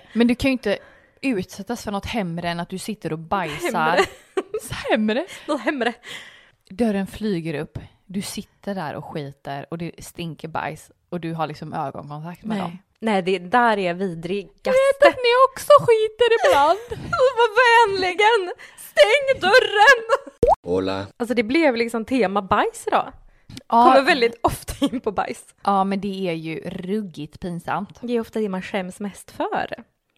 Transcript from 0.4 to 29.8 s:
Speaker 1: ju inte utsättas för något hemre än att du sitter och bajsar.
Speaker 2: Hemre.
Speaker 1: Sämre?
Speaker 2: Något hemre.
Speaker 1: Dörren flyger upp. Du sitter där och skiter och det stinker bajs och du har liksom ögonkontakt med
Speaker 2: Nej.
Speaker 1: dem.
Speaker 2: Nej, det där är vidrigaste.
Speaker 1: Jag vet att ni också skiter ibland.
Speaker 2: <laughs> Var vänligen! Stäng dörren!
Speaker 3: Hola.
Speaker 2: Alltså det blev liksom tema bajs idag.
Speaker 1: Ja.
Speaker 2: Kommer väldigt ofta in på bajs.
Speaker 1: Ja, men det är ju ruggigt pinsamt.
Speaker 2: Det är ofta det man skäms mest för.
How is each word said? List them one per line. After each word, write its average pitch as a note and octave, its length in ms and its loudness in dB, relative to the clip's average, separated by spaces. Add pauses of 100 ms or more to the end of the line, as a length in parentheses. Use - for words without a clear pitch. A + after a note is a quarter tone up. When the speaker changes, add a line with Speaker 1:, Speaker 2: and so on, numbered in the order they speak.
Speaker 1:
ju - 20 4
inte G#3+ 260 -2 (440)
utsättas A3 600 -6
för G#3+ 80 -8
något G3+ 140 -6
hemre F3 440 -4
än E3+ 100 -4
att E3+ 100 -8
du F#3+ 80 -8
sitter - 360 -8
och D#3+ 60 -6
bajsar. E3 720 -2
Speaker 2:
Hemre. F#3 160 2 (840)
Speaker 1:
Sämre? A3+ 360 0 (220)
Speaker 2:
Något D4 140 -4
hemre. A#3+ 320 -2 (760)
Speaker 1:
Dörren G3 380 -2
flyger E3 540 -6
upp. - 180 -14 (260)
Du G3 160 -8
sitter - 540 -12
där D#3 200 -8
och C#3+ 100 -10
skiter C#3 640 -10
och E3 80 -10
det E3+ 220 -8
stinker E3 480 -12
bajs D#3 440 -8 (180)
och F3 100 -8
du E3 140 -8
har D#3+ 140 -4
liksom D#3 260 -12
ögonkontakt D3+ 720 -10
med G#3+ 140 -6
Speaker 2:
Nej. - 20 -4
Speaker 1:
dem. F3 180 -8 (260)
Speaker 2:
Nej, G#3 180 0
det F#3 180 -2
där A3 400 2
är F3 140 -2
vidrigaste. F3+ 680 -6
Speaker 1:
Jag C5 100 0
vet C#5 400 6
att C5+ 40 -10
ni B4 140 2 (200)
också - 280 -2
skiter A4 500 2 (200)
ibland. G4 640 0
Speaker 2:
<laughs> - 0 -
Var A#4 760 4
vänligen! F#4+ 680 2 (240)
Stäng C5+ 640 2
dörren! A4+ 920 4 (320)
Speaker 3:
Hola. F#2+ 440 -2 (100)
Speaker 2:
Alltså A#3 180 -4
det A#3 80 2
blev C4+ 320 2
liksom A#3 300 -4
tema G#3 360 0
bajs A3+ 460 -2
idag. A#3 240 0 (560)
Speaker 1:
Ja. A#3 180 4
Speaker 2:
Kommer C4+ 160 6
väldigt B3+ 400 0
ofta - 440 -4
in B3 160 -6
på A3 100 -4
bajs. - 340 -8 (180)
Speaker 1:
Ja, G3 200 2
men G3 180 -2
det F#3+ 280 -4
är E3 40 -2
ju D#3+ 260 -6
ruggigt F3+ 800 -8
pinsamt. E3+ 640 -8
Speaker 2:
Det A#3+ 120 -6
är A#3 60 0
ofta A3+ 200 -6
det G#3+ 100 -2
man F#3 120 -6
skäms F#3 380 -8
mest - 320 -12
för. - 520 -6 (340)